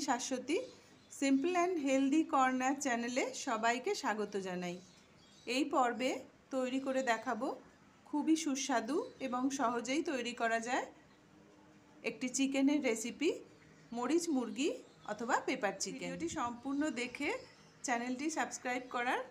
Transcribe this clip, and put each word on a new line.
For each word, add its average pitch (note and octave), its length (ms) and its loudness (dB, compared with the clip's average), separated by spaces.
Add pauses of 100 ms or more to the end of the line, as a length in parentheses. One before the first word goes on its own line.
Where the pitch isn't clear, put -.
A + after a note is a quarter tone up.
শাশ্বতী। B3+ 480 0 (640)
Simple C#4 420 4
and F#4 120 2 (120)
Healthy C#4 360 4 (100)
Corner C4 420 4 (100)
চ্যানেলে A#3+ 400 0 (220)
সবাইকে A#3+ 460 2 (100)
স্বাগত G#3 300 0 (140)
জানাই। F3+ 300 -4 (800)
এই C#4 100 4 (100)
পর্বে B3+ 360 4 (440)
তৈরি C4 320 0
করে C4 140 0 (120)
দেখাবো A3+ 360 -2 (600)
খুবই D4 360 2
সুস্বাদু C4 520 0 (300)
এবং B3 160 -2 (160)
সহজেই B3 520 0
তৈরি A#3+ 300 -2
করা A3+ 180 2 (100)
যায় E4 180 0 (1200)
একটি A#3 160 -6 (100)
চিকেনের C4+ 520 4
recipe, A#3+ 420 0 (680)
মরিচ C#4 280 2 (100)
মুরগি B3 360 0 (420)
অথবা A#3+ 240 0 (100)
pepper A3 360 0
chicken। C4 280 -6
ভিডিওটি D4+ 180 -4 (120)
সম্পূর্ণ B3+ 420 -2 (180)
দেখে C4 300 -4 (560)
চ্যানেলটি B3+ 400 -2 (120)
subscribe B3 440 -4 (120)
করার B3+ 260 0 (100)